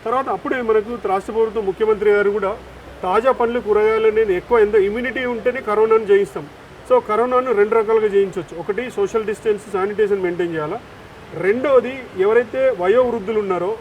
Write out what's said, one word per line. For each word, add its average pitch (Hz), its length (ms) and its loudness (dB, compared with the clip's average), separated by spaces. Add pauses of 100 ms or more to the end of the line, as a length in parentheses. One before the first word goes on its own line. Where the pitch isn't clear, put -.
తర్వాత 262 240 -2
అప్పుడే 254 340 -4
మనకు 220 460 -2
రాష్ట్ర 196 240 -2
ప్రభుత్వం 220 340 -2
ముఖ్యమంత్రి 214 440 0
గారు 202 200 2
కూడా 202 260 -2 (460)
తాజా 220 300 2
పండ్లు 240 280 0
కూరగాయలు 214 500 2
నేను 214 220 0
ఎక్కువ 202 260 0
ఎంత 208 160 4
ఇమ్యూనిటీ 233 500 0
ఉంటేనే 247 360 -2
కరోనాను 220 440 2
జయిస్తాం. 196 420 2 (440)
So 247 80 6
కరోనాను 247 540 0
రెండు 208 220 2
రకాలుగా 220 320 2
జయించవచ్చు. 190 520 -2
ఒకటి 214 320 -6
సోషల్ 208 340 -2
డిస్టెన్స్, 208 480 -4
శానిటేషన్ 202 500 0
మెయింటైన్ 175 320 -2
చేయాలా. 160 260 -6 (540)
రెండోది 254 680 0 (160)
ఎవరైతే 233 640 2
వయోవృద్ధులు 220 600 2
ఉన్నారో 190 400 -4